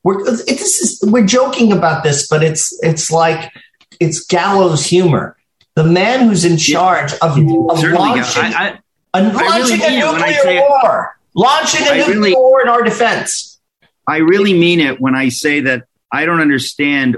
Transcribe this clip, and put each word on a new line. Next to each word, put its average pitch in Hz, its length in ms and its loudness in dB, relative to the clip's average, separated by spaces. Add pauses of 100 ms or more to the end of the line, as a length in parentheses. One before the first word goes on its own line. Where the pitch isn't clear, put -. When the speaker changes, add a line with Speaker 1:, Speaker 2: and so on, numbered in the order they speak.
Speaker 1:
We're, 196 160 0
it, 233 260 -4
this - 340 -4
is, - 300 -2
we're 226 160 4
joking 240 460 2
about 160 320 0
this, 143 240 -2
but 156 160 0
it's, - 380 -4
it's 160 280 -2
like, 165 400 0 (500)
it's 160 260 -2
gallows 180 580 0
humor. 170 520 0 (400)
The 156 80 2
man 220 440 2
who's 180 160 2
in 170 80 2
Speaker 2:
Yeah. 151 220 0
Speaker 1:
charge 165 400 0
of, 156 240 0
of 160 420 2
Speaker 2:
Certainly, 165 180 0
Speaker 1:
launching, 160 460 -2
Speaker 2:
I, 196 340 -4 (360)
I, 190 40 0
Speaker 1:
and 202 100 2
Speaker 2:
I 226 300 0
really - 20 0
Speaker 1:
launching 226 220 0
a - 60 0
Speaker 2:
mean 262 100 0
it 311 140 0
when 320 100 -2
I - 40 -2
Speaker 1:
nuclear 294 160 0
Speaker 2:
say 277 160 2
it. 285 100 4
Speaker 1:
war, - 500 0 (160)
launching 302 520 0
a 285 40 2
Speaker 2:
I 285 60 2
Speaker 1:
nuclear 214 200 0
Speaker 2:
really 370 180 2
Speaker 1:
war 262 280 4
in 240 60 0
our 240 140 2
defense. - 760 -4 (480)
Speaker 2:
I 156 120 -4
really 196 340 2
mean 170 260 2
it 135 220 -2
when 131 160 0
I 135 140 0
say 147 320 -2
that 127 240 -4 (260)
I 147 140 -4
don't 170 140 0
understand 139 760 -2